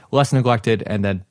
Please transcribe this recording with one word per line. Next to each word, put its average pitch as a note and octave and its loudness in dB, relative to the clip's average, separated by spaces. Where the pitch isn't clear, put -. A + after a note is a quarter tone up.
less C#3 2
neglected, A#2 0
and G2+ -2
then F#2+ -2